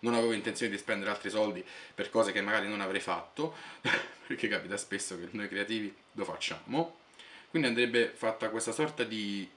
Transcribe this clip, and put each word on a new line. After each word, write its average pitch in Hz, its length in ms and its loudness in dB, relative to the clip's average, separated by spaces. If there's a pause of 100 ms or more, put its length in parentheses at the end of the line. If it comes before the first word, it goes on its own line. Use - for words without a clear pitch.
Non 117 140 4
avevo 117 180 6
intenzione 110 380 0
di 98 80 -4
spendere 101 320 -2
altri 101 180 -4
soldi 101 360 0 (280)
per - 160 -4
cose - 220 4
che 101 100 2
magari 101 280 2
non 104 120 -2
avrei 95 200 0
fatto, 95 560 -4 (240)
<laughs> - 100 0 (380)
perché - 180 -2
capita 98 300 0
spesso 95 420 -4
che 87 140 -8
noi 104 160 -4
creativi 101 440 -2 (200)
lo 101 120 -4
facciamo. - 760 -2 (520)
Quindi 156 160 4
andrebbe 117 480 6
fatta 113 340 0
questa 113 220 0
sorta 156 320 0
di 101 540 -2